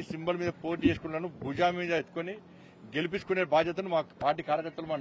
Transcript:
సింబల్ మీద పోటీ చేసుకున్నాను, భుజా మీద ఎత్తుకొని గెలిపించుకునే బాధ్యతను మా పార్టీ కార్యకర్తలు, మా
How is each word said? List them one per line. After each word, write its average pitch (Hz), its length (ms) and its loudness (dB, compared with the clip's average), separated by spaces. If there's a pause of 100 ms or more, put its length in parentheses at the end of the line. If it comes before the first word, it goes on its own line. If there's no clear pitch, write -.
(100)
సింబల్ 170 320 -2
మీద 175 80 0 (120)
పోటీ 160 280 -2
చేసుకున్నాను, 160 380 -4 (140)
భుజా 139 260 4 (100)
మీద 175 140 -2 (100)
ఎత్తుకొని 170 320 -6 (640)
గెలిపించుకునే 185 460 0 (120)
బాధ్యతను 170 400 2
మా 160 60 4 (240)
పార్టీ 151 240 2
కార్యకర్తలు, 160 440 -2
మా 151 80 -2